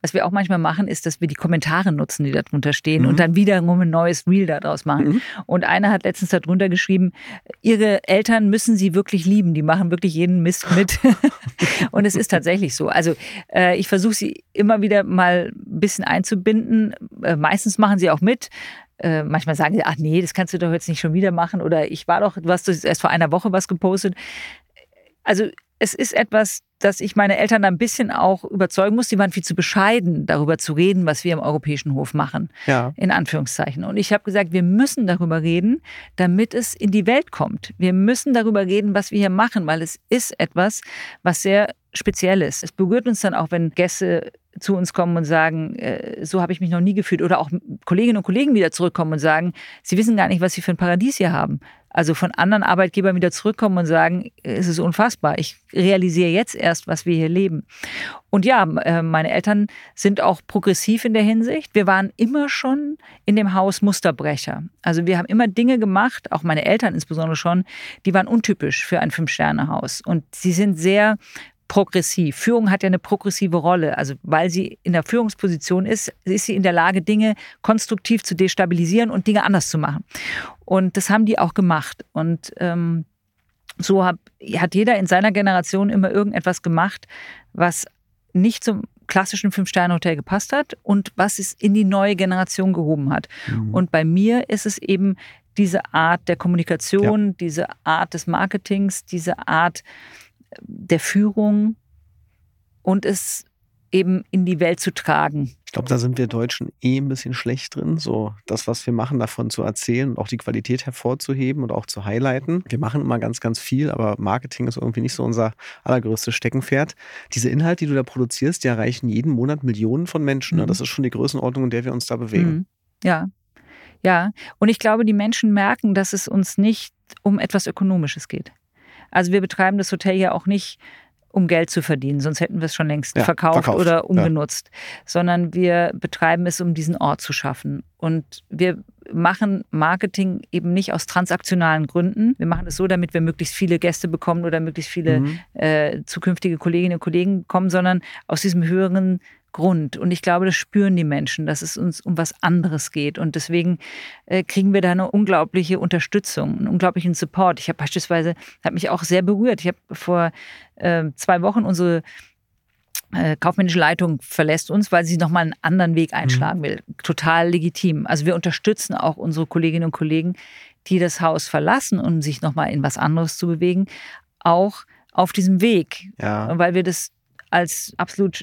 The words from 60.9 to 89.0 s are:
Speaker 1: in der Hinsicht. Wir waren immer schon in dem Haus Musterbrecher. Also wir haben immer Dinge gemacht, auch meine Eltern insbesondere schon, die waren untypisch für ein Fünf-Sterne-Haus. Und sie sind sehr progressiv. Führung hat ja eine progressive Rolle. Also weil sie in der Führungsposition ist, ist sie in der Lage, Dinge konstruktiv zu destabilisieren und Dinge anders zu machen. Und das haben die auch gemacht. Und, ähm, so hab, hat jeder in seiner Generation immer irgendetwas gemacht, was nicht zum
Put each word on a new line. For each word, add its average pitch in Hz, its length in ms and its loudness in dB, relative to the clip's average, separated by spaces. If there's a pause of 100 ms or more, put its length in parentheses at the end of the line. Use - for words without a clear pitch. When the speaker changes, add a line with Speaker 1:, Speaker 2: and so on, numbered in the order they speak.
Speaker 1:
in 220 80 2
der 220 80 4
Hinsicht. 226 520 0
Wir 208 120 4
waren 190 300 2
immer 277 340 0
schon 285 480 -4 (260)
in 208 120 4
dem 202 180 2
Haus 190 260 2
Musterbrecher. 151 840 0 (180)
Also 170 240 0
wir 185 100 2
haben 175 100 -2
immer 220 220 2
Dinge 240 300 2
gemacht, 208 540 0
auch 147 100 0
meine 156 240 0
Eltern 214 280 2
insbesondere 160 420 -4
schon, 175 280 0 (400)
die 190 80 2
waren 185 140 2
untypisch 208 580 0
für - 160 -2
ein 160 100 0
Fünf-Sterne-Haus. 151 920 -2
Und 165 200 -2 (100)
sie 185 180 0
sind 196 260 2
sehr 208 380 4 (520)
progressiv. 180 680 0
Führung 226 340 2
hat 196 140 2
ja - 20 2
eine 185 140 2
progressive 190 560 -2
Rolle. 165 420 2
Also 139 240 -4
weil 156 280 2
sie 175 340 -4
in 175 80 0
der 165 100 2
Führungsposition 190 840 -2
ist, 214 380 -4
ist 190 240 -2
sie - 80 -2
in 196 80 2
der 185 100 2
Lage, 175 300 2
Dinge 214 320 2 (260)
konstruktiv 220 640 0
zu - 140 -6
destabilisieren 185 720 2
und 190 160 -2
Dinge 208 160 2
anders 196 260 2
zu - 80 -2
machen. 147 280 -2 (600)
Und 185 320 0
das 190 140 -2
haben 220 160 6
die 202 140 2
auch 170 140 0
gemacht. 170 580 0
Und, 160 460 -4
ähm, 170 460 -2 (760)
so 190 260 2
hab, 180 140 0 (380)
hat 180 200 -2
jeder 220 200 4
in 190 100 0
seiner 190 260 4
Generation 196 580 0
immer 190 220 2
irgendetwas 202 500 -2
gemacht, 170 460 -2 (440)
was - 340 -2 (460)
nicht 202 300 2
zum 208 200 -2 (260)